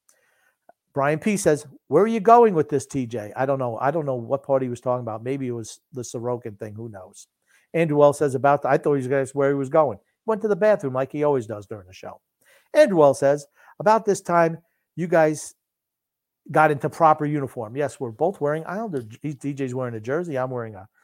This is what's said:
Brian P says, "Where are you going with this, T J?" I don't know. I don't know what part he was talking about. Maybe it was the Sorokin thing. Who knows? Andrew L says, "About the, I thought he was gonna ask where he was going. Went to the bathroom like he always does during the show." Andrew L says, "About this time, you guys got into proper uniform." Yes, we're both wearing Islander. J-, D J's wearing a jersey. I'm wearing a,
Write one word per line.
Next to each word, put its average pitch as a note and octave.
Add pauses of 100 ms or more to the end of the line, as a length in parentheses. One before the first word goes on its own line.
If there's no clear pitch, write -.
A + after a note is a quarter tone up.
(920)
Brian D3
P G#3
says, D3+ (220)
"Where F3+
are -
you A3+
going A3+
with D3+
this, C#3
T C3
J?" G#2+
I B2+
don't C#3
know. A#2+
I C3
don't D#3
know C3
what B2
part C3+
he B2+
was A#2+
talking B2
about. A2
Maybe C3+
it A#2+
was A2+ (120)
the B2+
Sorokin A#2
thing. G#2+
Who A2+
knows? G2+ (480)
Andrew D3+
L C#3+
says, C#3
"About C#3
the, C3
I C#3+
thought D3
he C#3
was B2+
gonna C#3
ask B2+
where C#3
he C#3+
was C3+
going. C#3 (280)
Went G#3+
to A3
the G3+
bathroom F#3+
like C3+
he D3
always C3+
does G#2
during G2+
the F#2+
show." - (520)
Andrew G#3
L C#3
says, C#3+ (320)
"About G#3+
this F#3+
time, E3 (360)
you E3+
guys D#3 (960)
got D#3
into D3
proper D#3
uniform." B2+
Yes, C#3
we're B2
both D#3+
wearing D3+
Islander. F3+
J-, A#2
D C#3
J's C3
wearing B2
a A2
jersey. C#3+
I'm B2+
wearing A2+
a, G2 (160)